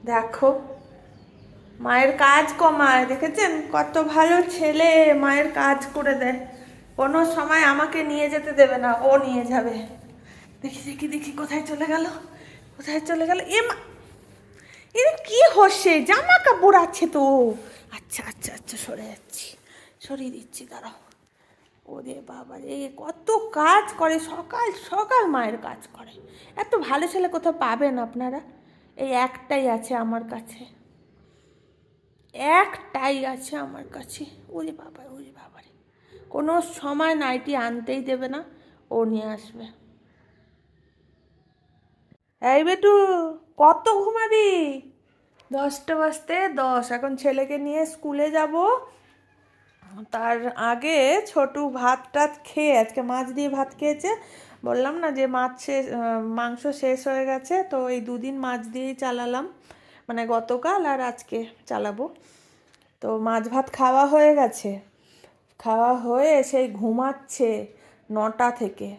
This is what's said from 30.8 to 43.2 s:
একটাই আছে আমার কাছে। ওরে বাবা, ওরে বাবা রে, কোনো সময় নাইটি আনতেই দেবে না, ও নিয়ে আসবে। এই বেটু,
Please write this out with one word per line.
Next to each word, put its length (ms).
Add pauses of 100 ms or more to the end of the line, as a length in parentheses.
একটাই 920
আছে 300
আমার 360
কাছে। 320 (240)
ওরে 240
বাবা, 300 (120)
ওরে 160 (100)
বাবা 200
রে, 120 (560)
কোনো 340
সময় 520
নাইটি 420
আনতেই 440
দেবে 280
না, 160 (460)
ও 140
নিয়ে 220
আসবে। 400 (3000)
এই 100
বেটু, 280 (640)